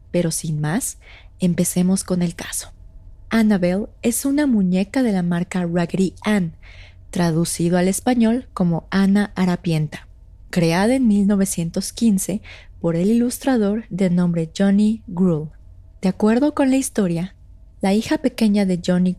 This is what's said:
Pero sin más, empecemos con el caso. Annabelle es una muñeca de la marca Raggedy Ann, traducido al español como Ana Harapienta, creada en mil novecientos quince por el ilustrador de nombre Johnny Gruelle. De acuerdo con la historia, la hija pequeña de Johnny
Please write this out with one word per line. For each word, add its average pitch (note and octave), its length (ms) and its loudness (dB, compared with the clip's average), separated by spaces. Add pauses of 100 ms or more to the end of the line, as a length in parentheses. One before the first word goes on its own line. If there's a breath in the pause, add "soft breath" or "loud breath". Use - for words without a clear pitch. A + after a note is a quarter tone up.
(100)
Pero E3+ 200 0
sin D#3+ 280 -6
más, D3+ 380 -4 (420 loud breath)
empecemos F3+ 640 0
con F3 200 -2
el E3+ 120 -2
caso. - 380 -12 (560)
Annabelle G#3 600 0 (120)
es - 240 -2
una C#4+ 220 0
muñeca G3+ 560 0
de A#3 100 0
la F#3 100 0
marca F3 480 -2
Raggedy F3 520 -2
Ann, F#3+ 340 -2 (540 loud breath)
traducido E3+ 680 0
al F3+ 120 2
español A#3 680 0
como E3+ 360 -2
Ana G3 440 2
Harapienta, E3+ 760 -2 (400)
creada F3+ 460 2
en C4+ 120 2
mil G3+ 200 4
novecientos G3 640 -2
quince G#3 480 0 (400 loud breath)
por E3 160 0
el F#3 140 2
ilustrador A#3 800 0
de F#3 180 0
nombre F3 480 0
Johnny G#3 500 2
Gruelle. E3+ 440 -2 (500)
De F#3+ 80 0
acuerdo A#3+ 460 2
con C4+ 160 2
la C4 80 2
historia, F#3 580 -2 (460)
la G3 100 2
hija A3+ 240 0
pequeña G#3 480 0
de F3+ 200 0
Johnny F3+ 340 2